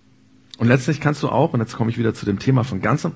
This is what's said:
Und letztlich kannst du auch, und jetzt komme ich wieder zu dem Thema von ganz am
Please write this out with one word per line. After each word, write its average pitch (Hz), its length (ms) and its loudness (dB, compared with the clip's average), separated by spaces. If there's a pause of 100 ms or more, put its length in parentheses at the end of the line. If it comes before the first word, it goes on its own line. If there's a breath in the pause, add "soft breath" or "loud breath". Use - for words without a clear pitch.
(580)
Und 117 100 2
letztlich 135 320 2
kannst 147 240 -2
du 143 60 -2
auch, 131 240 2
und 120 60 0
jetzt 113 160 -4
komme 113 160 0
ich 113 60 -6
wieder 113 160 0
zu - 120 -10
dem 101 140 0
Thema 131 240 2
von 92 180 -4
ganz 110 240 0
am 165 100 -4